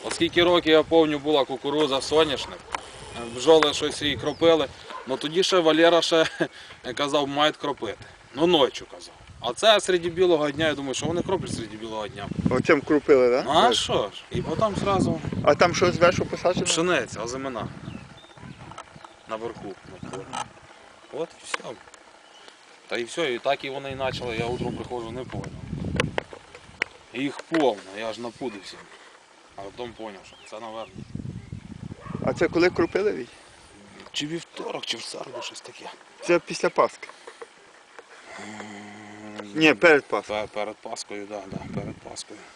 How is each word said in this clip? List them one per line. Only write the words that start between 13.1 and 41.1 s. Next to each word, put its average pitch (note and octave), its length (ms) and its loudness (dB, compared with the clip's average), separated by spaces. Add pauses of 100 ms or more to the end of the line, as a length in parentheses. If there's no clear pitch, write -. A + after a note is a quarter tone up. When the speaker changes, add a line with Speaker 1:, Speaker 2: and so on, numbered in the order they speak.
Speaker 2:
так? D3+ 100 0
Speaker 1:
Ну, C3 80 -2
а A3+ 180 6
що D3 420 0
ж? - 160 -16
І - 100 -4
потім F3+ 340 -2
зразу E3+ 460 0 (220)
Speaker 2:
А D3 120 6
там E3+ 200 4
що F3+ 160 4
зверху F3 340 4
посаджено? F3+ 400 0
Speaker 1:
пшениця, D3+ 580 0
озимина. B2 440 -6 (1600)
Наверху, A2 460 -8 (280)
на - 60 -12
полі. F#2+ 120 -10 (920)
От D#3 160 -6 (120)
і - 40 -20
все. - 120 -8 (1300)
Та G#2 100 -4
і A#2+ 60 -2
все, C3+ 300 -2
і A2+ 60 -4
так C#3 260 -2
і C#3 40 -6
вони C#3 220 -8
і C3 40 -8
почали, B2 420 -4
я A#2 80 -2
утром A#2+ 280 -2
приходжу, A2+ 380 -8
не B2 120 -8
поняв. - 240 -10 (1700)
І A2+ 80 -6
їх C#3+ 200 -4
повно, C3 400 2 (180)
я A2+ 100 -4
аж G#2+ 80 -8
напудився. A2+ 580 -10 (800)
А G2 60 -14
потім A2 320 -12
поняв, G#2 340 -12
що - 80 -20 (140)
це, G#2+ 100 -14
наверно. A2 340 -12 (1300)
Speaker 2:
А B2+ 80 0
це D#3+ 140 2
коли E3+ 220 4
крупили, F#3 440 0
Віть? B2 140 -8 (840)
Speaker 1:
Чи D3 160 -6
вівторок, - 580 -8
чи - 120 -6
в - 40 -10
середу, - 400 -12
щось - 200 -12
таке. - 240 -18 (360)
Speaker 2:
Це F3 180 2
після F3+ 300 -2
Пасхи? - 380 0 (1300)
Speaker 1:
М, G#2 1160 -14
Speaker 2:
Ні, D#3 180 8
перед D#3 320 8
Пасхою. G#2+ 360 -2
Speaker 1:
пе-, G2+ 120 -6
перед G#2 220 -6
Пасхою, G#2 540 -10